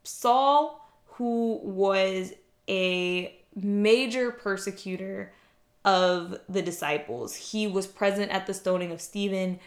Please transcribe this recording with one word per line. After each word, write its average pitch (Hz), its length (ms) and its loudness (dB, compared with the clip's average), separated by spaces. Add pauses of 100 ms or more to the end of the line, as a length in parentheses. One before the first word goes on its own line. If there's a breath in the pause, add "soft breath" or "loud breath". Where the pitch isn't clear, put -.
Saul, 277 840 2 (260 loud breath)
who 233 500 0
was 190 720 0 (360)
a 180 640 0 (200)
major 226 720 2
persecutor 190 1040 -6 (500 soft breath)
of 185 640 2
the 190 140 -2
disciples. 147 720 -4
He 214 300 -4
was 190 220 -2
present 202 440 0
at 190 140 -2
the 196 80 -4
stoning 180 380 -2
of 165 100 -10
Stephen. 190 640 -2